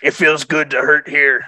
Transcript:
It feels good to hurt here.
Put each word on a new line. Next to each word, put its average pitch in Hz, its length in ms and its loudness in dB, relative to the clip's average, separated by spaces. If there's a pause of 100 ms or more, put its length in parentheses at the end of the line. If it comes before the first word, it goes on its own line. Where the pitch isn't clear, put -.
It - 100 0
feels 156 320 0
good 151 280 -4
to 127 100 -2
hurt 147 260 0
here. 135 400 0